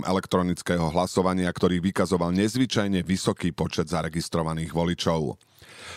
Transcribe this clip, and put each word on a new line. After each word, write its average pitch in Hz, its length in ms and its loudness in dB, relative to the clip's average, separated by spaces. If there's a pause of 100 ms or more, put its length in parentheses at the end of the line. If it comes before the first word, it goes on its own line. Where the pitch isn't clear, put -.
elektronického 90 880 0
hlasovania, 92 560 2
ktorý 90 320 0
vykazoval 87 480 2
nezvyčajne 104 720 0
vysoký 92 480 0
počet 80 400 -2
zaregistrovaných 80 800 -2
voličov. 82 640 0 (600)